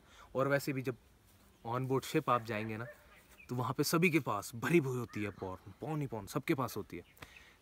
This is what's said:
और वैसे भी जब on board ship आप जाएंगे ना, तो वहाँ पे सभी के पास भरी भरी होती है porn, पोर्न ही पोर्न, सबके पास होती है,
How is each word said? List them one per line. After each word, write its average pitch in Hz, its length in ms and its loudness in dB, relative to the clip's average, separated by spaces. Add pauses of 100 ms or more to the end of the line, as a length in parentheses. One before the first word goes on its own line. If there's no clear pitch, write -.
(360)
और 135 120 4
वैसे 139 260 2
भी 131 80 -4
जब 123 160 -4 (720)
on 123 200 -2
board 127 180 2
ship 156 240 0
आप 120 140 4
जाएंगे 110 340 -2
ना, 117 80 -6 (640)
तो 127 60 -2
वहाँ 123 180 0
पे 147 100 2
सभी 170 260 6
के 156 100 4
पास 107 360 -2
भरी 151 260 4
भरी 131 160 0
होती 110 260 -4
है 101 60 -2
porn, 95 420 -8
पोर्न 151 300 -4
ही 135 60 -4
पोर्न, 107 180 -8
सबके 147 300 -2
पास 127 220 -2
होती 90 200 -8
है, 85 60 -12 (580)